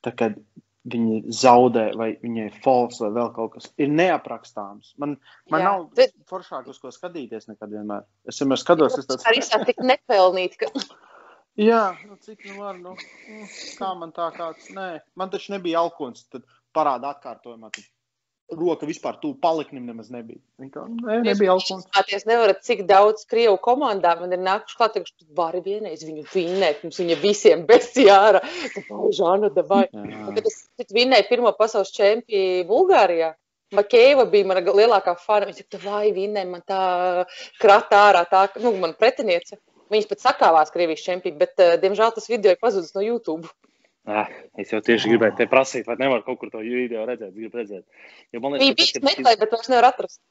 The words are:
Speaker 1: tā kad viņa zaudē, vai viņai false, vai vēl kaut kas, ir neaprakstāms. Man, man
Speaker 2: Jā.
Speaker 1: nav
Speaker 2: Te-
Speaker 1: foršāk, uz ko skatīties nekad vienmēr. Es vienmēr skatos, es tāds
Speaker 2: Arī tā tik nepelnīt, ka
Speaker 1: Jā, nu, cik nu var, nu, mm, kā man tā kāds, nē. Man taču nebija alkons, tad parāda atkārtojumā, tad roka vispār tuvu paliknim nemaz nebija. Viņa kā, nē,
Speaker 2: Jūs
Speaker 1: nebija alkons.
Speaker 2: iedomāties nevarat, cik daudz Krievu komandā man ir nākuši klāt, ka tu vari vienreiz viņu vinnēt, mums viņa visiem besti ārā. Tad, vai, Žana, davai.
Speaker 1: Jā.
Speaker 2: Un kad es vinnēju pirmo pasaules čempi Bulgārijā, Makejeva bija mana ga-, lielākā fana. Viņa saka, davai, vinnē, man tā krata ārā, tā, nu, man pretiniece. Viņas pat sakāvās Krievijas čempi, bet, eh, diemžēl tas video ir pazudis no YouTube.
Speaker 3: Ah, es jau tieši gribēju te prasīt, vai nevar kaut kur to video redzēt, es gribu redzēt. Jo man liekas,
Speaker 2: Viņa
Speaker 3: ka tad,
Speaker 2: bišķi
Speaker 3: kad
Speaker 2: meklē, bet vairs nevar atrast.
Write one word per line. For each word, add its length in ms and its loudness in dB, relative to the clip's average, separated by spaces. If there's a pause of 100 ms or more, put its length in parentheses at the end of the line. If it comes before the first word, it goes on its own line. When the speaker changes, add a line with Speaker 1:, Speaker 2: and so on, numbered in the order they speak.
Speaker 1:
tā 100 -6
kad 220 -2 (500)
viņa 300 -2 (180)
zaudē, 560 4
vai 240 -6
viņai 400 -10
false, 480 -2
vai 80 -4
vēl 240 -6
kaut 220 -10
kas, 160 -20
ir 180 -4
neaprakstāms. 1040 -6
Man, 220 -10 (340)
man 100 -2
Speaker 2:
Jā. 60 -2
Speaker 1:
nav 240 -4
Speaker 2:
Te- 160 2 (160)
Speaker 1:
foršāk, 480 -14
uz 80 -20
ko 160 -18
skatīties 560 -14
nekad 240 -18
vienmēr. 320 -12 (160)
Es 160 -16
vienmēr 240 -2
skatos, 340 2
es 140 -10
tāds 160 -6
Speaker 2:
Arī 160 0
tā 220 -2
tik 180 -4
nepelnīt, 720 0
ka 160 -8 (880)
Speaker 1:
Jā, 260 2 (200)
nu, 140 -20
cik 300 -20
nu 160 -18
var, 160 -14
nu, 160 -20
mm, 560 -20 (220)
kā 220 -10
man 200 -16
tā 160 -6
kāds, 400 -16
nē. 220 -14 (180)
Man 240 -12
taču 160 -12
nebija 320 -4
alkons, 460 -10
tad 180 -20 (280)
parāda 360 -2
atkārtojumā, 640 -18
tad 80 -20 (680)
roka 340 -6
vispār 320 -8
tuvu 240 -10
paliknim 480 -4
nemaz 240 -16
nebija. 300 -16 (140)
Viņa 180 -20
kā, 140 -14
nē, 320 -6
Speaker 2:
Jūs 80 -2
Speaker 1:
nebija 260 2
alkons. 320 -4
Speaker 2:
iedomāties 420 -2
nevarat, 360 2
cik 200 -4
daudz 440 4
Krievu 320 2
komandā 580 0
man 160 -8
ir 80 -4
nākuši 360 -4
klāt, 200 0
ka 80 -6
tu 300 -20
vari 260 -4
vienreiz 420 -10
viņu 220 -14
vinnēt, 580 -2
mums 160 -14
viņa 200 -2
visiem 460 2
besti 440 6
ārā. 320 8
Tad, 480 -12
vai, 240 -4
Žana, 380 0
davai. 360 0
Speaker 1:
Jā. 160 -14 (180)
Speaker 2:
Un 140 -12
kad 120 -4
es 120 -6 (300)
vinnēju 400 2
pirmo 240 2
pasaules 400 -2
čempi 500 0 (220)
Bulgārijā, 680 2 (380)
Makejeva 540 6
bija 200 2
mana 160 0
ga-, 120 0
lielākā 420 4
fana. 300 -2
Viņa 140 -16
saka, 160 -18
davai, 360 -2
vinnē, 340 -4
man 160 -12
tā 200 -4 (760)
krata 460 6
ārā, 240 6
tā, 300 2
nu, 160 -2
man 220 -4
pretiniece. 680 0 (300)
Viņas 160 0
pat 160 -8
sakāvās 480 4
Krievijas 320 -2
čempi, 280 -6
bet, 260 -2
eh, 220 6
diemžēl 360 2
tas 140 -12
video 220 2
ir 80 4
pazudis 360 -2
no 80 -4
YouTube. 440 -6 (600)
Speaker 3:
Ah, 220 -4 (280)
es 160 -12
jau 80 -4
tieši 300 0
gribēju 260 2
te 100 0
prasīt, 400 0
vai 120 -6
nevar 260 -2
kaut 160 -8
kur 80 -14
to 100 -14
video 460 -6
redzēt, 240 -10
es 60 -20
gribu 240 -14
redzēt. 240 -12 (500)
Jo 80 -12
man 140 -6
liekas, 100 0
Speaker 2:
Viņa 60 4
Speaker 3:
ka 80 -4
tad, 20 -2
Speaker 2:
bišķi 140 -2
Speaker 3:
kad 100 -8
Speaker 2:
meklē, 340 2
bet 140 -2
vairs 160 -8
nevar 160 4
atrast. 360 0 (100)